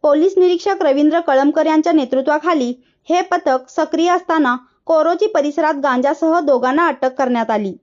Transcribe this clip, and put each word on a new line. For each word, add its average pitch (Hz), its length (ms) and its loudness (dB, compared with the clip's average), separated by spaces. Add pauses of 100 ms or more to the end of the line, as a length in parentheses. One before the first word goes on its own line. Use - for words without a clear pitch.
पोलीस 311 340 2
निरीक्षक 359 440 0
रवींद्र 302 400 2
कळमकर 294 460 0
यांच्या 320 260 0
नेतृत्वाखाली 294 800 0 (360)
हे 349 120 0
पथक 339 480 -2
सक्रिय 330 420 -2
असताना 320 460 0 (300)
कोरोची 330 400 0
परिसरात 311 480 -2
गांजासह 285 680 0
दोघांना 277 460 0
अटक 311 320 -2
करण्यात 240 320 -2
आली. 208 220 -2 (100)